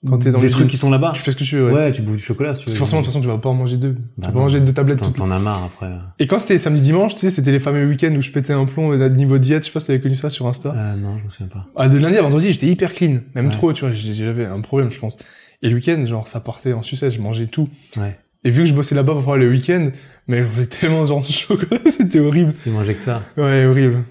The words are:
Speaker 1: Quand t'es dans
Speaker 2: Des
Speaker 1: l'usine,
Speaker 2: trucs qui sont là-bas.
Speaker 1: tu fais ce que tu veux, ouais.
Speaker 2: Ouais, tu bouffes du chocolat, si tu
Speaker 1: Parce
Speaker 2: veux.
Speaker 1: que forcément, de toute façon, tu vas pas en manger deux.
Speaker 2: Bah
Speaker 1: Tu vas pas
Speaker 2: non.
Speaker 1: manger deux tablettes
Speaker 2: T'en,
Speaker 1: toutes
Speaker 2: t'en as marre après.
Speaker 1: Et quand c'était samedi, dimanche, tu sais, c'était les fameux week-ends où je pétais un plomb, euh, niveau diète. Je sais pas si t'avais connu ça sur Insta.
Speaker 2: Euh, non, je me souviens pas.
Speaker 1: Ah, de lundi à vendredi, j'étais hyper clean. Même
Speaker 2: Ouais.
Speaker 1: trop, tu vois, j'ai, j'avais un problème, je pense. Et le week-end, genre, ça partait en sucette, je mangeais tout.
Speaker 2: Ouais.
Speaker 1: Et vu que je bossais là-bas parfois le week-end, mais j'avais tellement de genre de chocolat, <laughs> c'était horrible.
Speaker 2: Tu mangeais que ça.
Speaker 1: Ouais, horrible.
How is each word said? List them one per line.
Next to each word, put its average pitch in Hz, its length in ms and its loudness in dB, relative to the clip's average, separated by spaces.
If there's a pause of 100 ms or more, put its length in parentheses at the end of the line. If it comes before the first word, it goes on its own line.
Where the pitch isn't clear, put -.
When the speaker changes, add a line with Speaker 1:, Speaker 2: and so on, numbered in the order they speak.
Speaker 1:
Quand 127 100 2
t'es 123 120 2
dans 120 80 4
Speaker 2:
Des 127 80 4
Speaker 1:
l'usine, 127 140 2
Speaker 2:
trucs 127 100 4
qui 131 60 -4
sont 139 160 2
là-bas. 139 240 2
Speaker 1:
tu - 60 -12
fais 139 100 -2
ce 131 40 -2
que - 60 -6
tu 143 140 -4
veux, 131 100 4
ouais. 117 60 4
Speaker 2:
Ouais, 147 180 2
tu 120 120 -4
bouffes 107 160 -2
du 104 40 -8
chocolat, 139 320 -4
si 135 60 -10
tu - 60 -12
Speaker 1:
Parce 113 80 -6
Speaker 2:
veux. - 0 -
Speaker 1:
que 107 40 -4
forcément, 131 220 0
de 131 60 -2
toute 123 60 -4
façon, 143 80 -2
tu 123 60 -2
vas 113 120 -2
pas 117 100 -4
en 131 60 0
manger 127 240 -2
deux. 135 160 -2
Speaker 2:
Bah 123 40 -8
Speaker 1:
Tu 117 240 -12
vas 90 60 -6
pas 98 60 -4
Speaker 2:
non. 127 80 2
Speaker 1:
manger 139 180 2
deux 135 120 4
tablettes 139 280 2
Speaker 2:
T'en, 101 60 -2
Speaker 1:
toutes 92 100 -2
Speaker 2:
t'en 95 160 -2
as 92 80 0
marre 101 240 -2
après. 90 240 -10 (320)
Speaker 1:
Et 143 80 0
quand 196 100 0
c'était - 220 2
samedi, 151 220 2
dimanche, 190 340 2
tu - 60 -8
sais, 185 80 2
c'était 139 200 0
les 139 80 4
fameux 143 260 0
week-ends 147 320 2
où 139 60 0
je 135 80 -6
pétais 139 220 -2
un 139 120 2
plomb, 151 280 -2
euh, 135 160 2
niveau 135 300 4
diète. 151 260 2
Je - 60 -10
sais - 20 -20
pas 165 80 -4
si 156 80 -14
t'avais 135 120 2
connu 135 140 0
ça 147 160 -6
sur 131 160 -6
Insta. 123 260 -6
Speaker 2:
Euh, 107 220 -4
non, 101 240 -6
je 107 60 -10
me 104 40 -10
souviens 95 200 -12
pas. 95 260 -14
Speaker 1:
Ah, 131 140 2
de 139 100 6
lundi 165 180 4
à 214 60 4
vendredi, 156 300 2
j'étais 135 160 0
hyper 180 260 0
clean. 139 280 0 (120)
Même 127 140 0
Speaker 2:
Ouais. - 40 0
Speaker 1:
trop, 156 200 0
tu - 80 -6
vois, 131 120 -2
j'ai, 107 220 -6
j'avais 113 320 -4
un 95 140 -8
problème, 127 320 -2
je - 80 -14
pense. 113 180 -8 (440)
Et 113 60 0
le 113 60 2
week-end, 139 320 0
genre, 113 220 -6
ça - 100 -10
partait 123 360 -6
en 113 100 -8
sucette, 135 280 -4
je 113 80 -6
mangeais 113 280 -4
tout. 151 200 -2 (280)
Speaker 2:
Ouais. 101 200 -6 (280)
Speaker 1:
Et 127 60 2
vu 123 100 4
que 170 80 4
je 147 60 2
bossais 143 200 -2
là-bas 143 200 2
parfois 139 220 -2
le 127 140 4
week-end, 143 400 0 (380)
mais 123 160 0 (100)
j'avais 123 120 -2
tellement 160 360 0
de 151 60 2
genre 143 180 0
de 147 60 -6
chocolat, 202 500 -2
<laughs> 320 80 6
c'était 175 300 2
horrible. 151 420 4
Speaker 2:
Tu 120 80 -4
mangeais 107 240 0
que - 80 -12
ça. 113 200 -4 (140)
Speaker 1:
Ouais, 135 300 4
horrible. 127 440 4